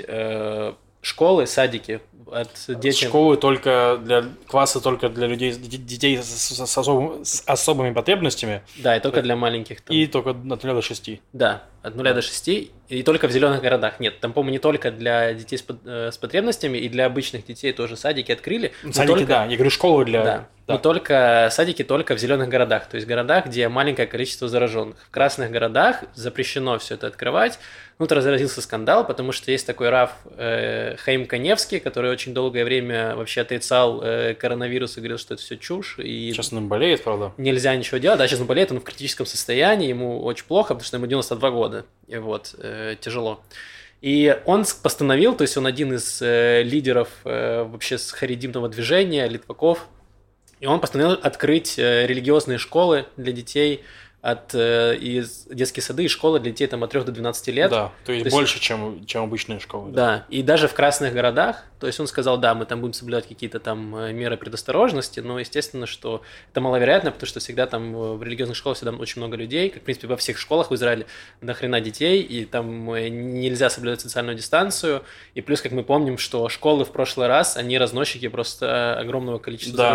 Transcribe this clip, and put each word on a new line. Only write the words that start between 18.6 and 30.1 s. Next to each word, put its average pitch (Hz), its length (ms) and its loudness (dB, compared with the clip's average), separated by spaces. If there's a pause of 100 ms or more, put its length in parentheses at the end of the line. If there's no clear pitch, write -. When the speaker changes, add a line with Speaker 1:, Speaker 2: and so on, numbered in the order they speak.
Speaker 1:
Но 143 100 -10
Speaker 2:
Садики, 147 200 4
Speaker 1:
только 160 140 4
Speaker 2:
да. 117 180 4
Я 117 100 -2
говорю, 131 140 4
школы 147 360 4
для 113 180 2
Speaker 1:
Да. 110 240 0 (180)
Speaker 2:
Да. 135 100 0
Speaker 1:
Но - 40 -2
только 127 720 4
садики 165 320 0
только 139 320 0
в 107 40 -6
зелёных 131 300 0
городах, 123 380 2
то - 80 -12
есть 110 100 -6
городах, 123 420 2
где 120 200 0
маленькое 131 400 2
количество 127 400 -6
заражённых. 113 480 0 (100)
В - 40 -20
красных 131 420 0
городах 117 520 2 (120)
запрещено 123 640 -4
всё - 160 -8
это 117 120 -8
открывать. 170 520 0 (400)
Ну, 160 80 0
то 156 80 4
разразился 135 460 2
скандал, 143 440 2
потому 131 280 -4
что - 180 -4
есть 135 160 0
такой 120 220 0
Раф, 123 220 4 (260)